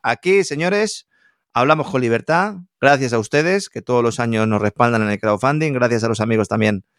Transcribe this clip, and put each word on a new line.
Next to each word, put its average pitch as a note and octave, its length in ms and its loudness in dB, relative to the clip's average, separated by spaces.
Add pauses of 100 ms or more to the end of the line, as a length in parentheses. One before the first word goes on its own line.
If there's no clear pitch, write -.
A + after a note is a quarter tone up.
Aquí, F#3 400 0
señores, F#3 640 -4 (460)
hablamos C#3+ 380 2
con C3 100 0
libertad, D#3 540 0 (260)
gracias C3+ 320 4
a A#2+ 60 2
ustedes, E3 500 0
que A#2 140 -12
todos B2 200 0
los A#2 180 0
años A2+ 280 0
nos G#2 140 0
respaldan A#2 400 2
en G#2 80 -2
el G2+ 100 -4
crowdfunding, C#3 520 0
gracias A#2+ 320 0
a A2+ 40 0
los A2 120 -2
amigos A2 280 0
también G#2+ 360 -2 (140)